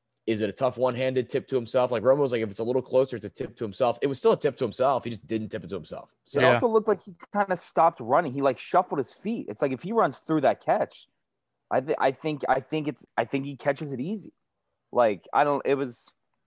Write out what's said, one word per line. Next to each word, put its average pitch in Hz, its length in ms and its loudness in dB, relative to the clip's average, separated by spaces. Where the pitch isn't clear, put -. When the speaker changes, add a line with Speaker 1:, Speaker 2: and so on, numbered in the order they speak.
Speaker 1:
Is 110 140 0
it 101 60 0
a 98 40 -6
tough 127 240 -2
one-handed 127 500 0
tip - 200 -4
to - 80 -2
himself? 123 360 2
Like, 113 120 0
Romo 131 160 6
was 139 120 2
like, 117 100 0
"If 107 100 -2
it's - 80 -8
a 113 40 -2
little 123 200 0
closer, 127 320 2
it's 104 100 -8
a 98 40 -8
tip 120 280 -10
to - 60 -6
himself." 117 400 0
It 143 40 2
was 135 120 -4
still 220 140 6
a 160 60 0
tip 147 180 0
to - 60 -4
himself. 123 400 0
He 120 60 -6
just 113 160 -10
didn't 110 240 -4
tip 104 140 -8
it 87 80 -12
to - 40 -6
himself. - 480 -12
So - 160 -4
Speaker 2:
Yeah. 127 120 2
Speaker 3:
It - 40 6
also 170 120 2
looked 220 200 2
like 202 140 0
he 185 140 -20
kinda 196 240 0
stopped 165 420 0
running. 135 320 2
He, 139 120 -4
like, 131 160 2
shuffled 180 400 0
his 131 120 -4
feet. - 380 -8
It's - 140 -8
like, 139 80 2
if 127 100 -8
he 185 100 -8
runs 196 280 2
through 156 220 -2
that 113 220 2
catch, - 440 -2
I 123 100 2
thi-, 139 160 -2
I 135 140 2
think, 151 360 -4
I 131 120 2
think 151 280 -4
it's, 139 160 -6
I 117 80 2
think 135 200 -2
he 139 100 -10
catches 139 360 -4
it 123 80 -6
easy. 175 340 -8
Like, 110 420 2
I 135 100 4
don't, 143 220 0
it 135 100 2
was, 131 320 -6